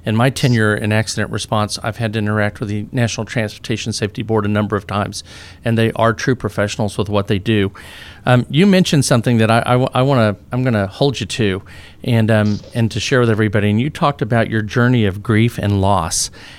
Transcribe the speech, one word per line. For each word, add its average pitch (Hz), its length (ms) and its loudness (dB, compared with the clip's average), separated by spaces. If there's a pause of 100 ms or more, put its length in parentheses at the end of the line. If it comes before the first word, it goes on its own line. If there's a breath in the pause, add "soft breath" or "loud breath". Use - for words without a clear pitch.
in 110 100 0
my 123 140 4
tenure 113 460 2
in 107 160 -2
accident 107 400 -2
response, 107 500 -4
I've 113 160 -6
had 110 160 -4
to 113 60 -2
interact 104 400 -2
with 107 100 -6
the 104 220 -4
National 117 340 -2
Transportation 110 680 -6
Safety - 280 -6
Board 110 240 0
a 104 40 0
number 104 260 0
of 95 100 -4
times, 101 380 -4 (420 loud breath)
and 113 120 0
they 113 160 2
are 113 200 2
true 127 220 -2
professionals 104 640 -4
with 104 120 -2
what 101 180 -2
they 104 120 0
do. 101 320 2 (540 loud breath)
Um, 123 240 4
you 175 180 4
mentioned 180 380 4
something 120 340 2
that 110 100 4
I, 113 120 4
I, 123 120 0
I 127 300 2
wanna, 117 320 2 (160)
I'm 127 120 -2
gonna 110 220 0
hold 135 340 -2
you 101 60 -6
to, 98 380 -2 (400 loud breath)
and, 113 260 2
um, 104 300 2 (160)
and 113 160 0
to 107 80 -6
share 123 220 0
with 117 100 2
everybody. 104 400 2
And 107 100 2
you 151 80 -2
talked 147 320 -2
about 117 280 0
your 110 120 -2
journey 120 440 2
of 98 180 -2
grief 113 340 2
and 101 240 0
loss. 95 480 0 (280 loud breath)